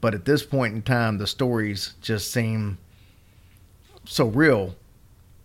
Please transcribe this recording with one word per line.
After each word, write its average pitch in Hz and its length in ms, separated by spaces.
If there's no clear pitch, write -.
But 110 120
at 87 120
this 147 180
point 117 320
in 110 60
time, 113 380
the 104 80
stories 110 720
just 107 300
seem 110 460
so 131 220
real, 110 480